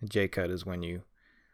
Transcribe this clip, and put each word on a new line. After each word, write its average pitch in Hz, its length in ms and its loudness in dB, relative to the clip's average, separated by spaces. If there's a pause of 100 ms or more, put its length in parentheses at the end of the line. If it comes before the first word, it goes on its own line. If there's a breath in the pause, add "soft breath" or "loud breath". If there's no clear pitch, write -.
A 110 40 -2
J 98 220 4
cut 90 220 0
is 90 140 -2
when 90 180 -4
you, 87 220 -4 (500 soft breath)